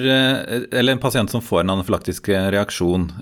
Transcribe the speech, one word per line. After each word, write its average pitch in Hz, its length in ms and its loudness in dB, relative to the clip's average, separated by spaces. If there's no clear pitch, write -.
eh, 131 640 0
eller 127 200 2
en 127 60 0
pasient 123 320 0
som 117 100 -2
får 92 200 0
en 95 160 2
anafylaktisk 92 540 -4
reaksjon, 95 920 0